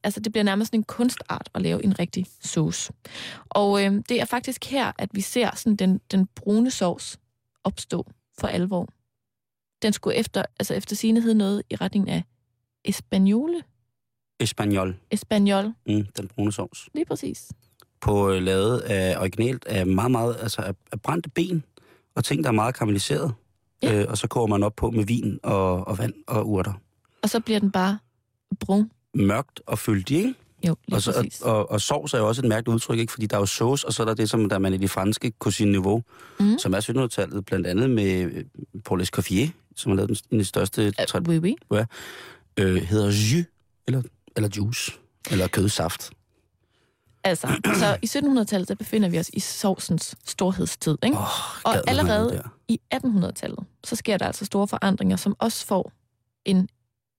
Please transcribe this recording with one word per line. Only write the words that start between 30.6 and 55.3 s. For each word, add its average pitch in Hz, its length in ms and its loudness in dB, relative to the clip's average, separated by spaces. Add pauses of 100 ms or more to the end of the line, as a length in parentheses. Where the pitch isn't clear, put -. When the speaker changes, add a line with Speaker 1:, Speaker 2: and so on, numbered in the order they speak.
Speaker 1:
Jo, 160 80 2 (120)
lige 185 80 0
Speaker 2:
Og - 60 2
så, - 120 -2
Speaker 1:
præcis. 113 280 -2
Speaker 2:
og, 113 160 2
og, 101 140 0
og 107 100 0
sovs 147 320 -2
er 131 40 2
jo 107 100 4
også 117 140 0
et 127 80 2
mærkeligt 117 260 2
udtryk, 117 240 0
ikke? 113 120 -2
Fordi 110 140 -4
der 104 100 -2
er 104 40 2
jo 104 60 4
sauce, 120 420 0
og - 60 -2
så 117 100 -2
er - 20 0
der 110 80 2
det, 107 160 0
som 110 200 2
der 98 100 0
man 95 140 2
i 95 40 0
det 98 120 0
franske 107 500 0
cuisine 104 320 2
nouveau, 101 320 2 (360)
Speaker 1:
Mhm. 208 200 6
Speaker 2:
som 92 140 0
er 98 60 0
sytten 117 200 0
hundrede-tallet, 98 460 -2
blandt 90 220 0
andet 110 220 2
med, 110 160 4 (160)
øh, - 240 -4 (400)
Paul - 160 0
Escoffier, 98 460 0 (280)
som - 140 -6
har 98 60 4
lavet 98 140 2
den, 110 80 -2 (140)
en 110 80 4
af 101 40 4
de 92 40 -2
største 98 380 0
Speaker 1:
Øh, 101 60 2 (100)
Speaker 2:
tra- - 260 -2
Speaker 1:
oui, 165 120 4
oui. 190 160 0 (160)
Speaker 2:
Ja. 107 140 2 (720)
Øh, 92 240 4
hedder 101 240 2
jus, 107 400 2 (420)
eller, 131 140 0 (340)
eller 107 220 0
juice, 104 340 -4 (400)
eller 95 160 2
kødsaft. 92 640 0 (1120)
Speaker 1:
Altså, 175 240 0 (180)
<clears throat> 208 140 2
så 202 220 2
i 233 60 -2
sytten 285 220 0
hundrede-tallet, 208 400 2
der 196 60 -4
befinder 208 340 0
vi 170 100 0
os 170 140 -4
i 202 60 -4
sovsens - 760 -2 (100)
storhedstid, 185 800 -2
ikke? 277 140 2
Speaker 2:
Åh, - 60 -2 (400)
Speaker 1:
Og 226 100 2
Speaker 2:
gad 196 120 2
man - 40 0
Speaker 1:
allerede 214 420 2
Speaker 2:
der. - 240 -8 (120)
Speaker 1:
i 226 120 0 (120)
atten 262 200 -2
hundrede-tallet, - 480 0 (240)
så - 120 -6
sker 208 220 -2
der - 80 0
altså - 200 -6
store 202 220 0
forandringer, 190 500 0
som - 220 -2